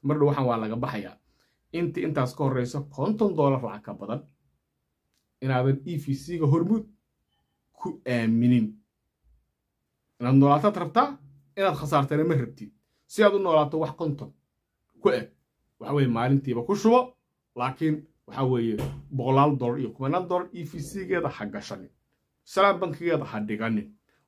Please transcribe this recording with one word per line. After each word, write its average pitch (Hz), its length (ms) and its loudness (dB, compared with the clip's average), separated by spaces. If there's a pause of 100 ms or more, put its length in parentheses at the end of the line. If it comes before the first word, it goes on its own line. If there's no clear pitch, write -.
Mar 143 140 0
dhow 147 100 4
waxaan 139 180 0
waa 120 120 2
laga 110 180 -4
baxayaa. 110 420 -8 (560)
Inti 170 300 -4
intaas 143 320 -2
ka 151 80 -4
horreysa 131 360 -2 (160)
konton 202 400 0
dollar 139 280 2
lacag 104 200 -10
ka - 100 -12
badan 110 280 -10 (1200)
inaadan 135 440 2
E 170 120 -6
V - 160 -8
C-ga 160 320 -4
Hormuud 170 400 2 (880)
ku - 340 -10
aaminin. 117 600 2 (1500)
Inaad 123 160 2
noolaataad 143 420 6
rabtaa, 226 320 0 (480)
inaad 190 200 0
khasaartana 147 460 0
ma 165 120 2
rabtid. 117 360 -6 (360)
Si - 160 2
aad 202 100 8
u 196 60 2
noolaato 156 400 2
wax 143 160 -4
konton 151 360 -6 (720)
ku 202 60 4
eg, - 180 -2 (520)
waxa 120 140 -6
weeye 139 160 2
maalintiiba 123 560 2
ku 196 100 0
shubo, 226 240 6 (560)
laakiin 131 400 -2 (320)
waxa 135 180 -4
weeye 117 300 0 (360)
boqolaal 135 460 2
dollar 123 220 -2
iyo 120 120 -4
kumanaan 165 360 -4
dollar 180 260 -2
E 175 100 -10
V 139 160 -12
C-geeda 180 500 -6
ha - 160 -12
gashanin. 98 460 -12 (520)
Salaam 190 360 2
bankigeeda 165 460 -2
ha - 140 -8
dhiganin. 107 480 -4 (400)